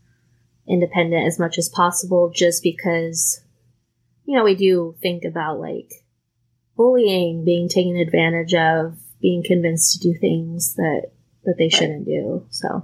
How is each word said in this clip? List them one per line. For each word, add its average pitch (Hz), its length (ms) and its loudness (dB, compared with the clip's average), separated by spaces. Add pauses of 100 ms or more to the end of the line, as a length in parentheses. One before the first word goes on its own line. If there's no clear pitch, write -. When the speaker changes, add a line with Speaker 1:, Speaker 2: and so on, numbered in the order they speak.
(680)
Speaker 1:
independent 170 600 0
as 160 120 -2
much 165 200 -2
as 170 100 -4
possible, 175 680 0
just 170 280 2
because, 165 760 -2 (840)
you 277 120 -2
know, 226 80 4
we 202 100 6
do 180 480 2
think 175 220 -4
about, 160 360 -6
like, - 300 -10 (840)
bullying, 190 680 2
being 175 240 2
taken 180 280 0
advantage 165 580 0
of, 160 420 2 (240)
being 175 240 2
convinced 170 560 2
to 175 120 2
do 165 60 -4
things 165 560 -2
that, 156 360 -2 (340)
that 180 140 0
they 165 60 2
Speaker 2:
Right. 160 80 2
Speaker 1:
shouldn't 156 340 -2
do. 131 440 -4
So. - 180 -8 (140)